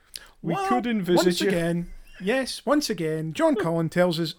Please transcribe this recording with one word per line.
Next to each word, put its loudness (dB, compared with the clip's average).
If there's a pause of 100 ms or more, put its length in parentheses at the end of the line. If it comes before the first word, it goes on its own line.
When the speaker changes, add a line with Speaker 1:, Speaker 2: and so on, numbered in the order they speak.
(420)
Speaker 1:
We -2
Speaker 2:
Well, -2
Speaker 1:
could 0
envisage 2
Speaker 2:
once 2
Speaker 1:
a 2
Speaker 2:
again, 0 (280)
yes, -4
once 2
again, -4
John 2
Cullen 0
tells 2
us -4